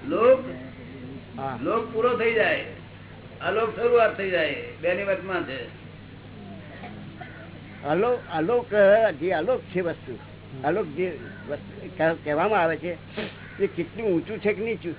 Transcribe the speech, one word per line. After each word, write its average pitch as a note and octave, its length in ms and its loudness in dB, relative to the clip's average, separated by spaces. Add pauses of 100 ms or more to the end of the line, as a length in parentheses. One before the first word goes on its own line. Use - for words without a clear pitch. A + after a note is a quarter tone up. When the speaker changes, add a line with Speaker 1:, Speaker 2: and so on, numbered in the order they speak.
Speaker 1:
લોક, A3+ 320 8 (960)
Speaker 2:
હા. C3 240 -4
Speaker 1:
લોક A3 300 0
પૂરો A#3 240 4
થઈ A#3 180 2
જાય, F3 300 2 (760)
અલોક G#3 360 0
શરૂઆત A#3 400 6
થઈ F#3+ 140 -2
જાય, D3+ 260 2 (240)
બેની F#3 220 2
વચમાં F#3 420 -2
છે. C3 200 -8 (2250)
Speaker 2:
અલો-, G#3 340 4 (140)
અલોક, A3 340 2 (540)
જે F3+ 140 2
અલોક F#3 260 2
છે F3+ 200 -2
વસ્તુ, C#3 380 -4 (460)
અલોક F3 220 2
જે D#3+ 320 -4 (300)
વસ્તુ - 400 -10 (100)
કહ-, D#3+ 260 2
કહેવામાં E3 360 2
આવે E3 160 4
છે E3 200 -6 (640)
એ G3 60 4
કેટલું F3+ 400 -4
ઊંચું F#3+ 320 0
છે G3+ 140 2
કે F#3+ 100 -2
નીચું? F3 360 -4